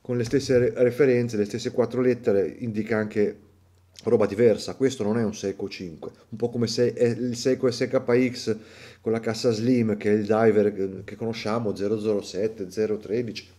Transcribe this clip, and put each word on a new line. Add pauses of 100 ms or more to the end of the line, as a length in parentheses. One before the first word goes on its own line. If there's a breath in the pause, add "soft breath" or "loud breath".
con
le
stesse
re-,
referenze,
le
stesse
quattro
lettere,
indica
anche (640)
roba
diversa.
Questo
non
è
un
Seiko
cinque, (180 soft breath)
un
po'
come
se
è
il
Seiko
S
K
X (440 loud breath)
con
la
cassa
slim,
che
è
il
diver
che
conosciamo,
zero
zero
sette,
zero
tredici (120)